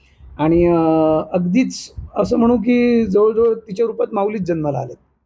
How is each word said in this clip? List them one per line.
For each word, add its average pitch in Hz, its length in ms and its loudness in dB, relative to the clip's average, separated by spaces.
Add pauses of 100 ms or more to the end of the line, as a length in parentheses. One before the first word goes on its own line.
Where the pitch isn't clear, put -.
(380)
आणि, 165 280 2
अ, 170 120 2 (540)
अगदीच 180 600 -2 (240)
असं 220 220 0
म्हणू 233 180 4
की 240 500 2
जवळजवळ 214 480 2
तिच्या 220 320 -4
रूपात 214 260 -4
माऊलीच 208 300 -4
जन्माला 156 360 -2
आलेत - 180 -10 (300)